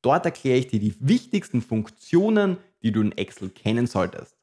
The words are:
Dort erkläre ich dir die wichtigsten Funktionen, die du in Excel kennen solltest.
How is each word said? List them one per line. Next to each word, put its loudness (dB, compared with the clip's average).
Dort 2
erkläre 0
ich 0
dir -2
die -2
wichtigsten 0
Funktionen, 0
die 0
du 0
in 0
Excel -8
kennen -2
solltest. -6